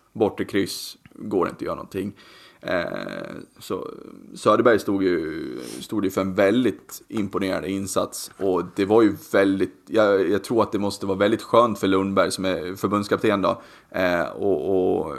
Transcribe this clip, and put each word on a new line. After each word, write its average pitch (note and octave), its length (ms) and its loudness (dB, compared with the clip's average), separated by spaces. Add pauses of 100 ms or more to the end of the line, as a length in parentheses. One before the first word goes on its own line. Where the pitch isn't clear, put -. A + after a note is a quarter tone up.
(120)
bort G#2+ 280 0
i F#2+ 40 -4
kryss, - 520 -4 (180)
går G2+ 340 0
inte - 80 -12
att - 60 -16
göra E2+ 120 -4
någonting. G2 380 -8 (480)
Eh, F2 240 -4 (720)
så - 300 -8 (460)
Söderberg A2+ 440 6
stod G2 240 0
ju, D#2+ 560 0 (220)
stod G#2 240 -4
ju F#2 60 0
för G2+ 100 -2
en F#2+ 140 -2
väldigt G#2 720 0
imponerande F#2 640 -4
insats, G2 680 -6
och F#2 260 0 (140)
det G2+ 80 0
var A2 180 6
ju G2+ 140 4 (160)
väldigt, G2 540 2
jag, G2 440 4
jag G2 140 0
tror A2+ 180 2
att G2 100 -4
det G#2+ 60 0
måste G2 280 -6
vara G2 120 -2
väldigt A2 240 2
skönt A#2 360 4
för - 80 -2
Lundberg, F#2+ 460 2
som F#2+ 120 -6
är F2+ 320 -4
förbundskapten G2+ 640 0
då, F#2+ 200 0 (280)
eh, F2 380 0
och, F#2 720 0
och D#2 180 -6